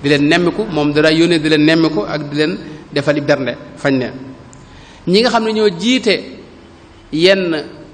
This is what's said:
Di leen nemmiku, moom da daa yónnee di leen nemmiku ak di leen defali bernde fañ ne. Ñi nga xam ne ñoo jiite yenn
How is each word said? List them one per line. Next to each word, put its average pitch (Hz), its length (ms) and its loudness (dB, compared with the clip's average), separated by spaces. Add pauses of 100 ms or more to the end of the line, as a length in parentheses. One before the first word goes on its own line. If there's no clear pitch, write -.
Di 143 60 -2
leen 147 200 2
nemmiku, 170 420 0
moom 147 220 -2
da 151 100 2
daa 156 100 4
yónnee 165 280 2
di 151 80 -2
leen 151 160 4
nemmiku 160 400 2
ak 147 260 -6
di 143 60 -8
leen 151 220 -2 (340)
defali 147 280 0
bernde 135 360 -2 (200)
fañ 139 220 0
ne. 120 140 -4 (960)
Ñi 185 140 2
nga 240 100 2
xam 226 140 0
ne 220 80 -2
ñoo 214 160 2 (100)
jiite 233 420 0 (920)
yenn 170 520 2 (300)